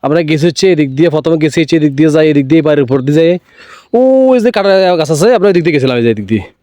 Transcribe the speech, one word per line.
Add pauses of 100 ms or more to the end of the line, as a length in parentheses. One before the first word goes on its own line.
আমরা
গেছি
হচ্ছে
এদিক
দিয়ে,
প্রথমে
গেছি
হচ্ছে
এদিক
দিয়ে
যাই,
এদিক
দিয়ে
বাড়ির
উপর
দিয়ে
যাই। (540)
ওই
যে
কাঁঠাল
গাছ
আছে,
আমরা
এদিক
দিয়ে
গেছিলাম,
এই
যে
এদিক
দিয়ে। (200)